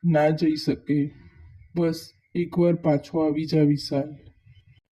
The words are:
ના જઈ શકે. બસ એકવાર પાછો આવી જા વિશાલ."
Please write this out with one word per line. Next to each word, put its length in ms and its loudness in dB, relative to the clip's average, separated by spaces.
ના 240 4
જઈ 280 0
શકે. 540 -2
બસ 320 -4
એકવાર 400 0
પાછો 440 -2
આવી 260 0
જા 180 2
વિશાલ." 520 0